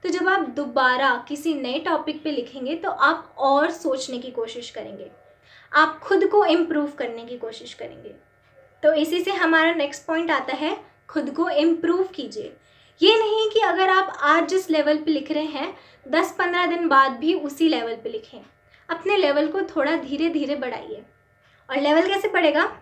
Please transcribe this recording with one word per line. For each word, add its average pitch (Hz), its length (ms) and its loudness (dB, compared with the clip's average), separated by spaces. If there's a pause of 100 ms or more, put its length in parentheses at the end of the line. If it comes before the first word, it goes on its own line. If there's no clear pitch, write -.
तो 370 40 -4
जब 330 200 0
आप 392 200 4
दोबारा 254 600 0 (180)
किसी 294 260 -4
नए 262 240 -4
टॉपिक 311 460 -2
पे 311 60 -2
लिखेंगे 262 440 -6
तो 339 160 -6
आप - 480 0
और 277 320 4
सोचने 262 480 -4
की 254 120 -12
कोशिश 226 400 -8
करेंगे, 208 400 -14 (640)
आप - 280 4
खुद 370 260 2
को 403 180 4
इम्प्रूव 311 460 2
करने 233 340 -8
की 247 140 -12
कोशिश 233 360 -12
करेंगे। - 400 -16 (680)
तो 302 120 6
इसी 311 260 0
से 381 120 -2
हमारा 330 400 4
नेक्स्ट 294 340 -4
पॉइंट 330 240 -2
आता - 260 -2
है, 320 200 -4 (320)
खुद 294 220 -4
को 330 200 -2
इम्प्रूव 330 560 2
कीजिए। 214 480 -12 (460)
ये 415 180 6
नहीं 440 320 0
कि 427 120 2
अगर 381 280 2
आप 381 300 2
आज 311 280 4
जिस 370 220 -2
लेवल 302 280 2
पे 311 120 -4
लिख 302 220 -2
रहे 311 120 -2
हैं 294 300 -8 (320)
दस 320 320 0
पन्द्रह 349 280 0
दिन 339 220 0
बाद 269 300 4
भी 311 160 2
उसी 302 340 0
लेवल 233 280 -2
पे 233 140 -10
लिखें। 220 280 -12 (500)
अपने 359 280 -2
लेवल 294 320 4
को 381 180 -4
थोड़ा 311 300 0
धीरे 285 320 -2
धीरे 294 280 -2
बढ़ाइए। 226 460 -10 (680)
और 262 120 -2
लेवल 311 280 4
कैसे 392 200 0
बढ़ेगा? 320 360 2 (180)